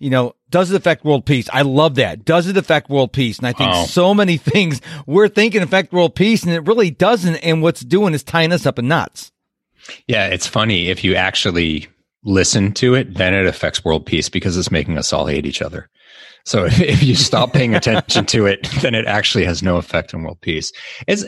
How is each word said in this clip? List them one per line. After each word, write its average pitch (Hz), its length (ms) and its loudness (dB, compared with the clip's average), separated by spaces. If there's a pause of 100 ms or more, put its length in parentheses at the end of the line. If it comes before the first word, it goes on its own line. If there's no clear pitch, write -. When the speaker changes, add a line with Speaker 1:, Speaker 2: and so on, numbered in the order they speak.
Speaker 1:
you 143 80 -6
know, 127 240 0 (160)
"Does 175 220 0
it 196 60 0
affect 160 260 0
world 147 220 0
peace?" 131 260 0
I 131 100 0
love 143 340 2
that. 107 280 -2
"Does 165 240 2
it 190 80 -2
affect 160 340 0
world 139 220 2
peace?" 120 260 -2
And 127 80 -8
I 123 60 -2
think 98 220 -2
Speaker 2:
Oh. 87 120 2
Speaker 1:
so 180 280 2
many 190 240 2
things 165 420 0 (260)
we're 196 220 4
thinking 208 340 2
affect 180 300 0
world 175 240 2
peace, 208 280 2
and 170 100 0
it 160 120 -4
really 214 240 2
doesn't. 180 460 2
And 160 260 0
what's 165 200 0
doing 170 320 2
is 135 100 -4
tying 165 300 0
us 170 120 -2
up 127 140 0
in 120 80 -2
knots. - 460 -4 (720)
Speaker 2:
Yeah, 107 200 0
it's 92 200 -4
funny. 107 400 0
If 90 160 -2
you 92 120 2
actually 85 720 -2 (360)
listen 98 520 2
to 127 200 2
it, 92 200 -2
then 92 180 0
it 95 120 2
affects - 380 -4
world 80 220 0
peace - 240 -2
because 87 260 -4
it's 90 160 -4
making 78 260 -2
us - 140 -4
all 73 140 -2
hate 71 200 -4
each 69 160 -6
other. - 280 -10 (560)
So 101 200 0
if, 113 140 2
if - 240 2
you 127 120 4
stop - 360 0
paying 123 240 2
attention 113 520 0
to 110 180 2
it, 98 260 0
<laughs> - 100 -2
then 117 140 0
it 110 100 -2
actually 104 400 0
has 85 160 -4
no 90 140 0
effect 85 380 -4
on 82 100 -8
world 80 160 -12
peace. 78 320 -6 (360)
It's, 208 200 -2